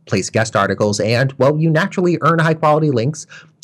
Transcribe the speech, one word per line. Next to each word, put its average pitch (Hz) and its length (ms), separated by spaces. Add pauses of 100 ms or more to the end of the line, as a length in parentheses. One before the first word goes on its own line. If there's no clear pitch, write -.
place 95 240
guest 110 260
articles, 101 420
and, 120 360
well, 147 240
you 160 100
naturally 175 540
earn 165 160
high 160 160
quality 156 360
links, 127 360 (380)